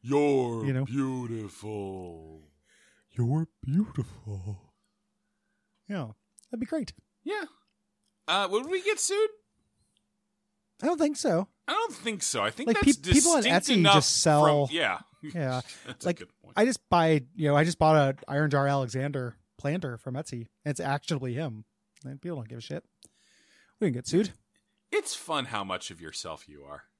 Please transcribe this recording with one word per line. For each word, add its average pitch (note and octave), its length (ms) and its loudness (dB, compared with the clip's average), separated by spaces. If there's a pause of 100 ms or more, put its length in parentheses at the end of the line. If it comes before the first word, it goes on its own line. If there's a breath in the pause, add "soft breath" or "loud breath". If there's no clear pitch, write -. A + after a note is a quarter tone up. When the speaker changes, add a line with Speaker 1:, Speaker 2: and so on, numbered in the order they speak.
Speaker 1:
You're C3 640 2
Speaker 2:
You C#3 60 -2
know? C3 120 -2
Speaker 1:
beautiful. G2+ 1600 -8 (720 soft breath)
Speaker 2:
You're C#3 340 -2 (180)
beautiful. G#2+ 1080 -6 (1160)
Yeah. E3+ 200 -6 (420)
That'd A3+ 100 -10
be C4 60 -6
great. D4+ 260 -6 (300)
Speaker 1:
Yeah. G4 220 -8 (800)
Uh, F#3 240 -2
would A3+ 180 -2
we F#4 140 -2
get G#4 160 -2
sued? G#4 300 0 (1500)
Speaker 2:
I A3+ 40 -2
don't E4 120 0
think D4 200 0
so. F#3+ 300 0 (200)
Speaker 1:
I C#4 60 -4
don't G#4+ 180 -2
think G#3+ 300 -8
so. - 200 -2
I G#3+ 80 2
think C4+ 180 -6
Speaker 2:
Like, G4+ 120 2
Speaker 1:
that's C#4 160 4
Speaker 2:
pe-, C#3+ 160 -2
people D#4 200 6
on C#4 100 4
Speaker 1:
distinct G3 240 4
Speaker 2:
Etsy B3 100 4
Speaker 1:
enough G3 200 8
Speaker 2:
just - 260 4
sell D3 440 6
Speaker 1:
from, C#3 80 -8
yeah. A#2+ 260 0 (220)
Speaker 2:
Yeah. C#3 380 -4 (140)
Speaker 1:
<laughs> - 120 -20
That's - 200 -10
Speaker 2:
Like, F3 140 0
Speaker 1:
a F2+ 40 -14
good - 180 -20
point. - 140 -20
Speaker 2:
I G#3 80 4
just B3 240 -2
buy, D#3+ 340 6 (140)
you D3+ 120 0
know, C#3+ 80 6
I D3+ 80 6
just E3+ 140 -2
bought D#3 180 8
a C#3 200 4 (140)
Iron D3 180 2
Jar C#3+ 180 2
Alexander C3 680 -2 (220)
planter C#3+ 400 -4
from B2+ 160 -10
Etsy. B2 320 -8 (180)
And D3 60 -4
it's C#3 100 -6
actually C3+ 540 -4
him. A#2+ 300 -8 (420)
And C3+ 160 -12
people F3 160 -8
don't A2+ 100 -12
give A#2+ 100 -14
a A2+ 40 -14
shit. D3 200 -10 (960 soft breath)
We G3+ 100 0
didn't A#2+ 80 -2
get B2 120 -10
sued. F#3+ 220 2 (600)
Speaker 1:
It's - 240 -4
fun D3 320 -6
how G#2 180 -4
much F#2 260 -6
of E2 100 -18
yourself D#2 480 -12
you C#2+ 160 -20
are. C#2+ 200 -18 (160)